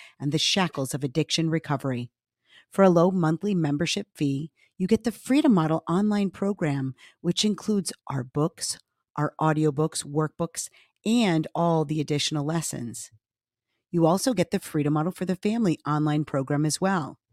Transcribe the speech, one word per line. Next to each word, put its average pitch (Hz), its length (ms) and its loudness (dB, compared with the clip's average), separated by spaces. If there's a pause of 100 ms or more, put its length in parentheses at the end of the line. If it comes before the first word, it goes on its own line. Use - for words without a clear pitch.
(200)
and 143 120 -4
the 151 80 0
shackles 156 560 -2
of 139 80 -6
addiction 156 480 0
recovery. 135 580 -2 (600)
For 196 120 4
a 190 60 8
low 175 220 6
monthly 180 420 2
membership 160 640 -2
fee, 143 340 -2 (260)
you 185 120 -2
get 220 160 2
the 226 80 -4
Freedom 285 420 2
Model 160 340 2
online 202 440 0
program, 147 640 -4 (260)
which 180 240 0
includes 208 480 -2 (160)
our 135 140 -4
books, - 560 -4 (360)
our 147 240 -2
audiobooks, 156 640 0
workbooks, 156 640 -4 (360)
and 202 480 2
all 165 320 2
the 156 160 -2
additional 147 420 -2
lessons. 139 680 -6 (800)
You 165 160 4
also 196 260 2
get 180 160 0
the 196 100 0
Freedom 147 340 -2
Model 156 180 0
for 190 140 -8
the 180 100 0
Family 208 500 0
online 151 400 0
program 143 400 0
as 147 160 -2
well. 185 380 -2 (140)